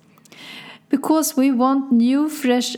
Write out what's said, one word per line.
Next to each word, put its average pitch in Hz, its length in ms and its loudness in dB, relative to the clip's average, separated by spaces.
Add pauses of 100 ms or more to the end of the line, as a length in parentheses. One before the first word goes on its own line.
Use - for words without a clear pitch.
(880)
Because 302 480 0
we 269 140 2
want 269 420 0
new, 254 340 2
fresh 247 500 -2